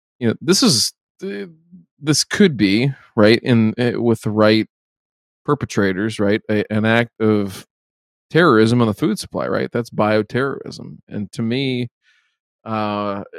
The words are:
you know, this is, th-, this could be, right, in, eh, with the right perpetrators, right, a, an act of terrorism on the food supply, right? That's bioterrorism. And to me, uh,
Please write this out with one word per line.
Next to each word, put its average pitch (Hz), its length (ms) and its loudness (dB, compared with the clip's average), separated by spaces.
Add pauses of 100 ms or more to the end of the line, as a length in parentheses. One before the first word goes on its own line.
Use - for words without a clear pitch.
(200)
you 120 80 -2
know, 110 140 0
this 175 220 0
is, 135 280 0 (300)
th-, 202 260 -10 (500)
this 139 280 -2
could 170 320 2
be, 107 340 2 (240)
right, 113 260 6
in, 113 360 2
eh, 123 180 -2
with 113 280 0
the 107 80 -4
right 107 360 4 (800)
perpetrators, 110 720 -2
right, 104 300 0
a, 104 240 0
an 107 100 0
act 113 380 0
of 104 440 0 (640)
terrorism 120 520 4
on 117 60 2
the 104 80 -2
food 190 240 -4
supply, - 280 -8
right? 127 240 -4
That's 117 200 -6
bioterrorism. 110 1080 -4 (100)
And 104 260 -10
to 117 100 -6
me, 123 460 -4 (760)
uh, 104 580 -6 (160)